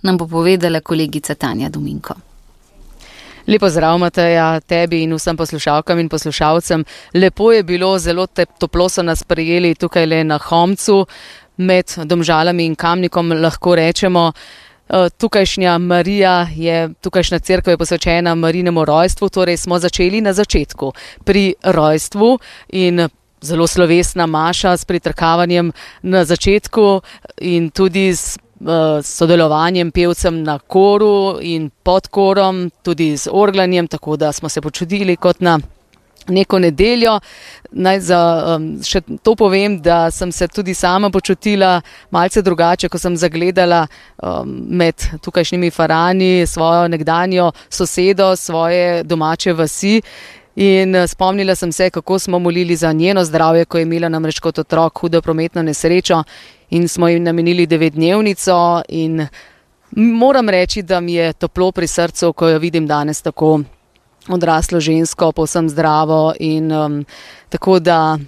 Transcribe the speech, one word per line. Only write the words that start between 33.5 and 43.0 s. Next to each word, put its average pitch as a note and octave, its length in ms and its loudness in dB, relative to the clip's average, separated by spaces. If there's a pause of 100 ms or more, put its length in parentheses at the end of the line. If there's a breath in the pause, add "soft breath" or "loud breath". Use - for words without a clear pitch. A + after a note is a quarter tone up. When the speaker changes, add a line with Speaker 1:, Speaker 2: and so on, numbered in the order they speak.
Speaker 2:
tako D#3 300 -6
da D3+ 140 0
smo D3+ 180 -8
se D3 120 -6
počutili F3+ 540 -4
kot F3 240 -2
na E3+ 200 2 (680)
neko F#3+ 320 2
nedeljo. G#3+ 600 2 (520 loud breath)
Naj F#3 280 0
za, F3+ 200 2 (360)
em, D#3 120 -6 (160)
še - 180 -2 (220)
to A3 120 4
povem, G3 460 2
da E3 300 2
sem F3+ 200 -6
se F3 160 -4
tudi F#3 260 -6
sama F#3+ 360 0
počutila F#3+ 720 0 (300 loud breath)
malce F#3 300 0
drugače, E3+ 480 0
ko F3+ 80 -8
sem F3 200 -4